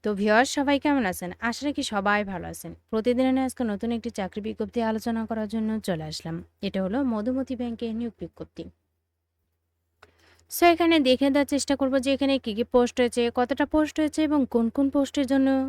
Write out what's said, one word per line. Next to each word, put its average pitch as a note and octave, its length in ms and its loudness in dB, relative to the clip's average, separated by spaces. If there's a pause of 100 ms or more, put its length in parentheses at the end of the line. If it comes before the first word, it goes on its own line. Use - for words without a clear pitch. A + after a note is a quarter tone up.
তো G#3+ 40 -2 (100)
ভিউয়ার্স, G#3+ 400 4
সবাই C#4+ 260 2
কেমন C#4 280 2
আছেন? F3 180 -8 (180)
আশা A#3 160 -6
রাখি C#4+ 180 -4 (120)
সবাই G#3 260 2 (120)
ভালো E3+ 200 -8
আছেন। E3 200 -14 (180)
প্রতিদিনের B3 440 2
ন্যায় C4 140 0
আজকে - 140 -6 (100)
নতুন A#3 240 -4
একটি A3+ 220 -8
চাকরি G3 280 -6
বিজ্ঞপ্তি A3 320 -6 (120)
আলোচনা A3 360 -4
করার A3 280 -4
জন্য A3 160 -2 (180)
চলে D#3+ 220 -2
আসলাম। E3 260 -8 (300)
এটা F#3+ 180 -4
হলো G3+ 140 -2 (140)
মধুমতি B3+ 480 -4
ব্যাংকে A#3 260 -6 (120)
নিয়োগ A#3 220 -6
বিজ্ঞপ্তি। - 440 -14 (1900)
So, - 100 0 (120)
এখানে E4 220 4 (120)
দেখে B3+ 260 4
দেওয়ার C#4+ 200 2
চেষ্টা C#4 260 0
করব C4 140 2 (100)
যে C#4 120 0
এখানে C#4 180 2 (100)
কী A3 140 -4
কী A#3 60 0 (100)
পোস্ট A#3+ 260 4
রয়েছে, A#3+ 220 0 (160)
কতটা B3+ 260 0 (100)
পোস্ট D4+ 260 2
রয়েছে D#4 280 0
এবং D4 120 2 (140)
কোন A#3 120 2 (100)
কোন C#4 180 2
পোস্টের C#4 380 0
জন্য C4+ 160 4 (200)